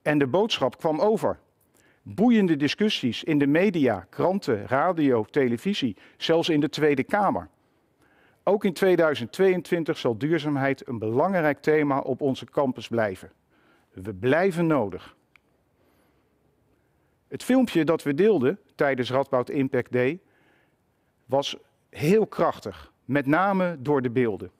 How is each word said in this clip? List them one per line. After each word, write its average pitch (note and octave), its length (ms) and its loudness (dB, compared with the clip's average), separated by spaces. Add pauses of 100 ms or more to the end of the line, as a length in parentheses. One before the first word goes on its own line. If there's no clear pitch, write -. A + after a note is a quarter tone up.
En D3+ 160 0
de C#3 100 2
boodschap D#3+ 500 0
kwam D#3 220 -2
over. E3 400 0 (640)
Boeiende F#3+ 540 2
discussies C#3+ 680 -2
in D#3 140 0
de C#3 100 4
media, D3 640 2
kranten, C#3 580 -2
radio, C#3+ 560 2
televisie, B2+ 760 -2 (200)
zelfs E3 320 0
in D3+ 100 2
de D3 100 0
Tweede D3 340 0
Kamer. D#3+ 460 -2 (920)
Ook G#3 220 0
in F3+ 80 2
tweeduizend D#3+ 580 2
tweeëntwintig F3 680 0
zal A#2 200 -2
duurzaamheid C#3 720 -2
een A#2 120 -8
belangrijk D3 640 0
thema D3 380 2
op - 220 -6
onze C3 240 -4
campus B2+ 420 -4
blijven. A2 440 -4 (600)
We G2 200 -12
blijven D#3+ 540 0
nodig. A2 480 -4 (2000)
Het - 160 -14
filmpje B3 400 2
dat D#3 200 0
we D3 100 -2
deelden E3+ 460 2 (160)
tijdens B2+ 360 -2
Radboud B2+ 380 0
Impact C3+ 420 -2
Day B2+ 280 0 (1080)
was C#3 320 -2 (320)
heel F#3+ 380 0
krachtig, - 640 -6 (140)
met C3+ 200 -2
name F3+ 540 2
door C#3 220 0
de B2 100 -4
beelden. G#2+ 480 -2